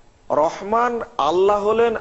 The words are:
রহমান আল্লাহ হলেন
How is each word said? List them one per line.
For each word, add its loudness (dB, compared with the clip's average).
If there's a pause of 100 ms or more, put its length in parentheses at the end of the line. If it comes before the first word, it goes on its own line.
(320)
রহমান -2 (160)
আল্লাহ 2
হলেন 0